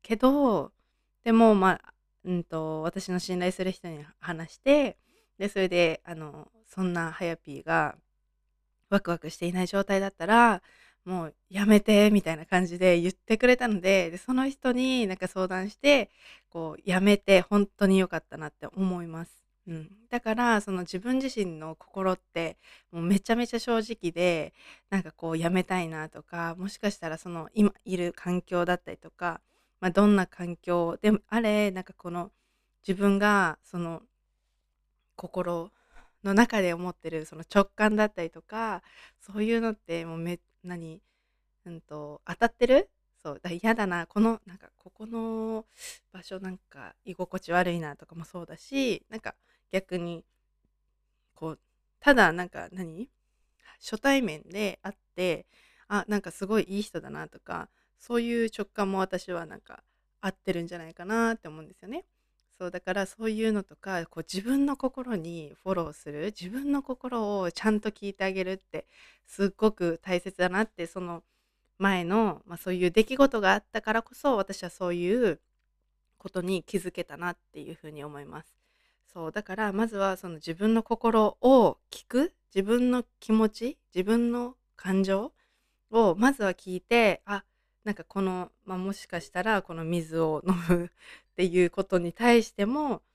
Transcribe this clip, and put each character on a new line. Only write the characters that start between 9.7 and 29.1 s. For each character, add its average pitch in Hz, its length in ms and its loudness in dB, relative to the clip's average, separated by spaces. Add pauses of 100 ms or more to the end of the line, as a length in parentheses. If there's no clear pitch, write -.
態 196 180 0
だ 196 60 -2
っ 196 60 -8
た 165 140 -10
ら、 226 360 6 (420)
も 180 200 -6
う 151 100 -14 (160)
や 202 160 0
め 208 140 8
て」 208 320 6
み 202 100 4
た 160 100 -4
い 165 40 -4
な 160 100 -14
感 185 200 2
じ 170 120 -8
で 175 220 6
言 175 100 0
っ - 20 -6
て - 240 -2
く 247 120 2
れ 247 80 6
た 247 120 -4
の 208 120 0
で、 185 320 2
で、 - 40 -12
そ - 160 -6
の 262 160 0
人 269 240 -2
に 254 360 0
な 185 60 -4
ん - 40 -12
か 185 80 -6
相 185 220 -2
談 185 220 -4
し - 60 -20
て、 277 340 4 (380)
こ 160 300 -10
う、 - 100 -20
や 185 120 2
め 202 180 6
て 190 220 6
本 202 260 2
当 - 200 0
に 190 120 6
良 185 100 2
か 165 100 -4
っ - 80 -6
た - 120 -16
な 156 100 -8
っ - 40 -12
て - 160 -14
思 185 340 -4
い 170 60 -12
ま 165 160 -10
す。 - 200 -20 (220)
う 170 80 -10
ん。 160 160 -12 (180)
だ 240 120 -4
か 220 160 -4
ら、 233 240 2
そ 202 100 -10
の 185 120 -4
自 180 180 -8
分 254 180 -2
自 254 260 -4
身 165 140 -8
の 160 160 -12
心 190 380 -4
っ 185 40 -2
て、 - 420 -8 (340)
も 170 80 -8
う - 20 -4
め 190 160 2
ち - 120 -4
ゃ 226 60 2
め 240 120 -2
ち - 60 -10
ゃ 233 40 -2
正 226 200 -2
直 220 340 -6
で、 170 420 0 (340)
な 196 120 -2
ん - 20 -8
か 156 100 -12
こ 165 200 -8
う、 165 40 -2
や 165 140 0
め 185 140 2
た 185 160 -4
い 170 80 -6
な 156 200 -10
と - 140 -18
か、 170 340 -8
も 185 120 -8
し 208 100 -14
か 202 140 -2
し - 60 -14
た 165 100 -10
ら 160 100 -8
そ - 100 -16
の、 165 240 -10
今 208 220 4 (100)
い 185 120 -6
る 175 180 -2
環 180 280 -4
境 175 220 -2
だ 180 100 2
っ - 80 -6
た - 100 -14
り 180 40 -14
と - 140 -20